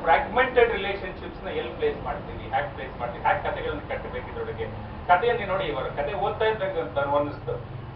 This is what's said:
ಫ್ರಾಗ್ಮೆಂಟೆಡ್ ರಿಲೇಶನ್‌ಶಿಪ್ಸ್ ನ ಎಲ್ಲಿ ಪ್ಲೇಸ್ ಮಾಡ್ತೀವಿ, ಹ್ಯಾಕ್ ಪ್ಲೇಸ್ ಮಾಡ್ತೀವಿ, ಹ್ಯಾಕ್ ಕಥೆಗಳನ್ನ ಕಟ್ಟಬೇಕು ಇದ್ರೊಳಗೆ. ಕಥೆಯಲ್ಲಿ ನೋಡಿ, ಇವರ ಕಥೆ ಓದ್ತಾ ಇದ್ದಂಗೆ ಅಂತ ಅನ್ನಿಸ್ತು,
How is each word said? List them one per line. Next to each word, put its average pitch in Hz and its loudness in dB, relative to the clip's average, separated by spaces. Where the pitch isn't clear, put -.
ಫ್ರಾಗ್ಮೆಂಟೆಡ್ 233 6
ರಿಲೇಶನ್‌ಶಿಪ್ಸ್ 196 -4
ನ - -4
ಎಲ್ಲಿ 156 -4
ಪ್ಲೇಸ್ 147 0
ಮಾಡ್ತೀವಿ, - -6
ಹ್ಯಾಕ್ 143 0
ಪ್ಲೇಸ್ - -8
ಮಾಡ್ತೀವಿ, 147 -6
ಹ್ಯಾಕ್ 180 2
ಕಥೆಗಳನ್ನ - -2
ಕಟ್ಟಬೇಕು - -6
ಇದ್ರೊಳಗೆ. 226 -4
ಕಥೆಯಲ್ಲಿ 208 6
ನೋಡಿ, 185 0
ಇವರ 151 -2
ಕಥೆ 202 -2
ಓದ್ತಾ 208 2
ಇದ್ದಂಗೆ 190 2
ಅಂತ 156 -2
ಅನ್ನಿಸ್ತು, 147 0